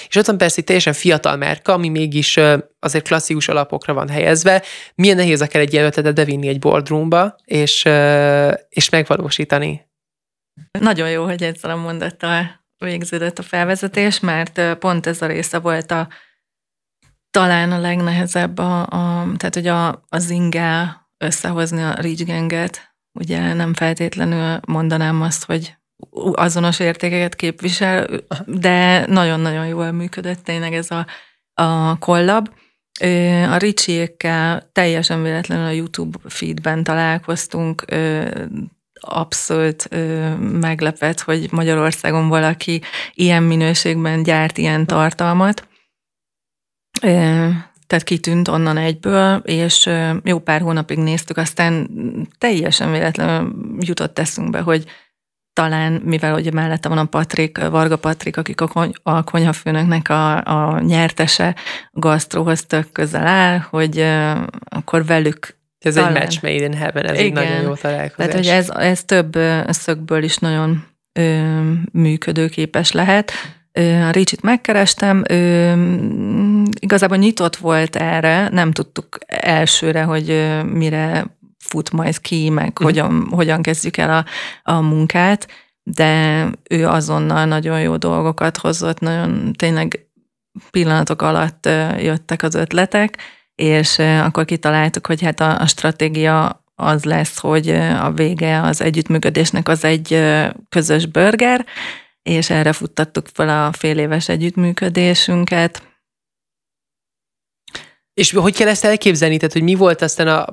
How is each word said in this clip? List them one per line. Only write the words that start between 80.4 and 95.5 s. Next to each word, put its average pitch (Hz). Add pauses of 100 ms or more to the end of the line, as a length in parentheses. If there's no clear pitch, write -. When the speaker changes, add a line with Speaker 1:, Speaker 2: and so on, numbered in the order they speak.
Speaker 2:
mire 160 (320)
fut -
majd 160
ki, 156
meg 156
Speaker 1:
Mhm. -
Speaker 2:
hogyan, -
hogyan 165
kezdjük 160
el 156
a, 160 (460)
a 165
munkát, 160 (360)
de 156 (240)
ő 165
azonnal 156
nagyon 160
jó 165
dolgokat 165
hozott, 165
nagyon 170
tényleg 165 (640)
pillanatok 160
alatt, 160
ö, 156
jöttek 165
az 160
ötletek, 190 (380)
és, 156
ö, 160
akkor 156
kitaláltuk, 156
hogy 160
hát 160
a, 160